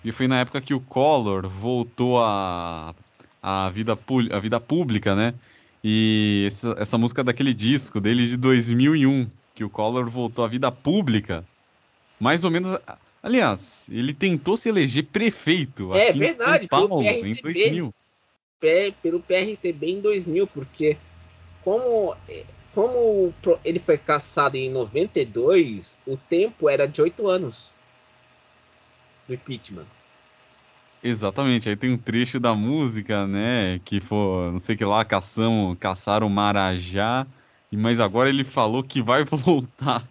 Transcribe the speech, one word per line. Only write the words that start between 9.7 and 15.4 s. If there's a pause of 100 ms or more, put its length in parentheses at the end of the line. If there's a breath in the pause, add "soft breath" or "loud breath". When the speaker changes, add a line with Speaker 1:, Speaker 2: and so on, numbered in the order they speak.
Speaker 1:
Collor
voltou
à
vida
pública. (760)
Mais
ou
menos,
a-, (240)
aliás,
ele
tentou
se
eleger
prefeito